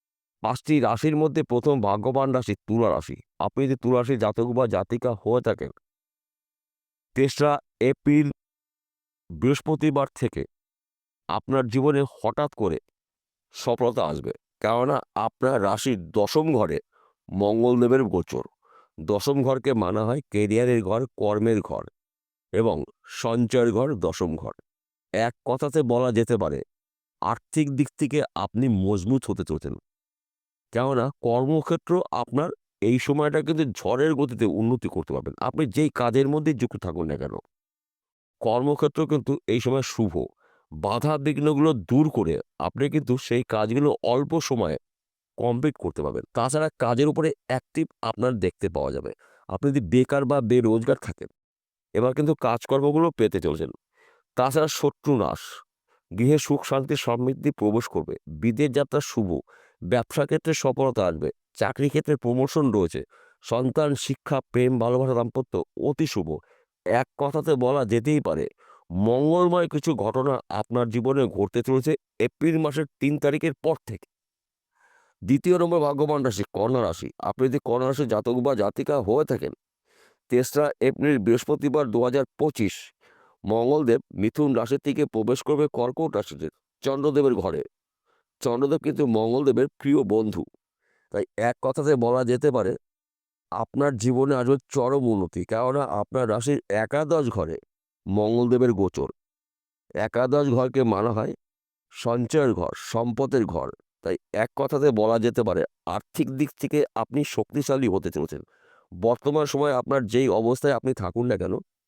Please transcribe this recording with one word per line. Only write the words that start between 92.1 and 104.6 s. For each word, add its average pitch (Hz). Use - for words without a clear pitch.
যেতে 123
পারে 110
আপনার 135
জীবনে 127
আসবে 127
চরম 135
উন্নতি, 98
কেননা 127
আপনার 120
রাশির 117
একাদশ 147
ঘরে 85
মঙ্গলদেবের 117
গোচর। 90
একাদশ 127
ঘরকে 127
মানা 107
হয় 107
সঞ্চয়ের 123
ঘর, 90
সম্পদের 120
ঘর। 80
তাই -
এক 110
কথাতে 139